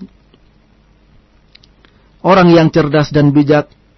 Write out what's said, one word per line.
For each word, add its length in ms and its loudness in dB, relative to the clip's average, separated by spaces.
Orang 320 2
yang 160 2
cerdas 400 -2
dan 240 0
bijak 320 0